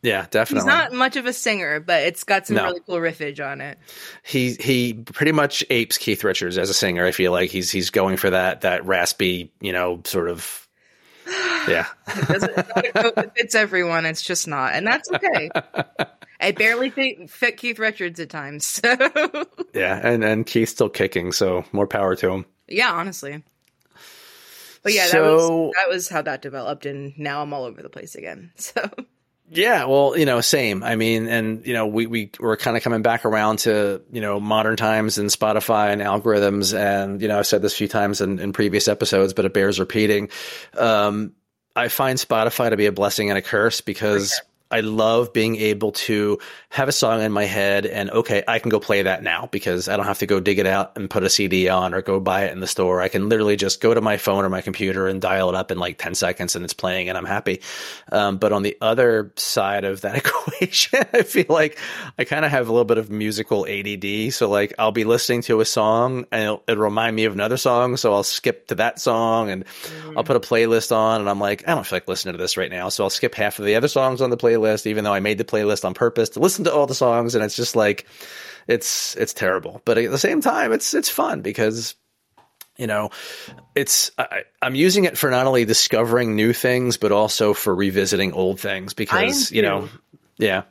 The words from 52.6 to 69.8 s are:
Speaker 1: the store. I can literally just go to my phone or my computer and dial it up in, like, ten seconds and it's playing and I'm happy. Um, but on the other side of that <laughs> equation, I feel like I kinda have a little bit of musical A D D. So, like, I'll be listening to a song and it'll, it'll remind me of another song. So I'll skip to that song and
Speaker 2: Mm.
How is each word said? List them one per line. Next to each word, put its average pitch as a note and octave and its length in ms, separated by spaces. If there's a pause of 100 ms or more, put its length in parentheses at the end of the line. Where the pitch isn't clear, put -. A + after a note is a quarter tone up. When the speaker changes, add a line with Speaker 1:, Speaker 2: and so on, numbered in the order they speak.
Speaker 1:
the F2+ 60
store. F2+ 320
I F#2 80
can G2+ 220
literally G#2+ 280
just G2 220
go A#2 140
to A2+ 80
my G#2+ 160
phone G2 260
or F#2+ 60
my F#2+ 120
computer F#2+ 460
and F#2+ 140
dial F#2+ 280
it F2+ 60
up F#2 160
in, F2+ 60
like, F2+ 220
ten F2 160
seconds F2+ 400
and F2+ 100
it's - 80
playing F#2 360
and F#2 80
I'm F2+ 80
happy. G2 360 (500)
Um, G2+ 260
but G2+ 140
on G2+ 120
the G2+ 180
other A2+ 560
side G2 480
of G2 160
that G2+ 140
<laughs> C3+ 100
equation, - 880
I A#3+ 80
feel - 260
like D#3 300 (400)
I C#3+ 80
kinda D3+ 240
have C3 180
a A2+ 40
little A#2 140
bit A2 120
of G#2+ 140
musical G#2+ 560
A G2+ 160
D G#2 140
D. G#2 340
So, A2+ 180
like, G2+ 300
I'll A2 120
be G#2+ 140
listening A#2+ 380
to A2 180
a A2 40
song A#2 640
and A2+ 120
it'll, G#2+ 240
it'll G#2+ 160
remind A2 320
me A2 100
of G#2 80
another G#2 240
song. B2 400
So G#2+ 160
I'll G2+ 100
skip - 460
to B2+ 60
that A2+ 240
song A2+ 520
and F#2+ 140
Speaker 2:
Mm. D#3 520